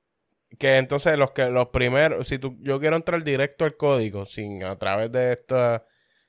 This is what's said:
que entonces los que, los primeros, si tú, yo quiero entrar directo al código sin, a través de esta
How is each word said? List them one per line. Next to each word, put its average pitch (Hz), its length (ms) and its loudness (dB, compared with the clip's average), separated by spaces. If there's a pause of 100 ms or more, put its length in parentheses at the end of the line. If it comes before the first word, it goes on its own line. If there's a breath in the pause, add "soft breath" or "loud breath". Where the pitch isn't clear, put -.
(600)
que 135 180 4
entonces 143 400 0
los 135 140 2
que, 135 180 0
los 123 200 2
primeros, 131 580 0
si 139 120 -6
tú, 127 220 -10
yo 135 180 -2
quiero 156 160 0
entrar 165 280 -2
directo 143 420 -2
al 151 120 -4
código 110 480 0
sin, 101 380 -10
a 95 120 -6
través 101 360 -2
de 127 220 0
esta 120 520 0 (440)